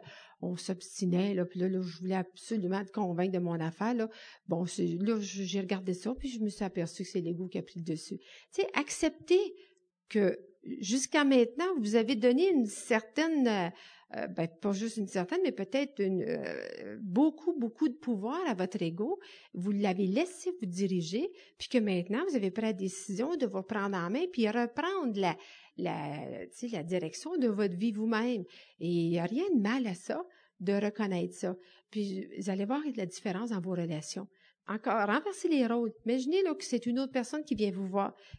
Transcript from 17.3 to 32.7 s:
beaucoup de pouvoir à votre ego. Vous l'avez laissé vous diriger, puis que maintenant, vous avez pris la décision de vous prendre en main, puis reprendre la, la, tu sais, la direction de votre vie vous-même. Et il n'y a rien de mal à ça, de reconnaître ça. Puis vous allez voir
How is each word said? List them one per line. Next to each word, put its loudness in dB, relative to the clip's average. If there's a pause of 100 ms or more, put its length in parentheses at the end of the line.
beaucoup 0
de -6
pouvoir -4
à 2
votre -2
ego. -2 (360)
Vous -2
l'avez 2
laissé 0
vous -4
diriger, 0 (240)
puis -12
que 4
maintenant, 2
vous 2
avez 2
pris -2
la 2
décision -2
de 2
vous -2
prendre -2
en 0
main, 0
puis 2
reprendre 0
la, 2 (420)
la, -4
tu -10
sais, -
la -4
direction -4
de 4
votre 0
vie 0
vous-même. 0 (360)
Et -2
il 4
n'y 2
a 0
rien 0
de 6
mal 2
à -2
ça, -4 (380)
de 2
reconnaître 0
ça. -4 (340)
Puis -4 (100)
vous -4
allez -2
voir -2 (120)